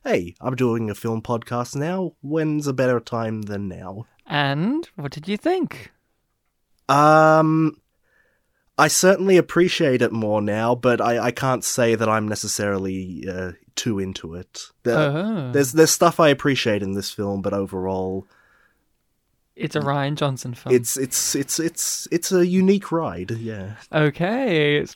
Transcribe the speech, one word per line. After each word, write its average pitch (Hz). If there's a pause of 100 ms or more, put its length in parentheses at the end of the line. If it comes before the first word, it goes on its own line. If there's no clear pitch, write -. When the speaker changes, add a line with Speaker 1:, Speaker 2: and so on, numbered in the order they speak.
Speaker 1:
"Hey, 110
I'm 127
doing 117
a 101
film 113
podcast 120
now. 170 (100)
When's 151
a 139
better 127
time 113
than 101
now?" 92 (200)
Speaker 2:
And 156
what 143
did 151
you 208
think? - (960)
Speaker 1:
Um, 156 (1000)
I 151
certainly 185
appreciate 165
it 113
more 107
now, 110
but 120
I, 120
I 123
can't 127
say 117
that 110
I'm 107
necessarily, 95
uh, 92 (240)
too 110
into 92
it. - (200)
There, 120
Speaker 2:
Oh. 151
Speaker 1:
there's, 139
there's 156
stuff -
I 160
appreciate 127
in 98
this 98
film, 101
but 98
overall, 95 (1300)
Speaker 2:
It's 160
a 151
Rian 143
Johnson 131
film. 131
Speaker 1:
it's, 120
it's, -
it's, 139
it's, -
it's 170
a 180
unique 190
ride, 104
yeah. 110 (180)
Speaker 2:
Okay, 156 (120)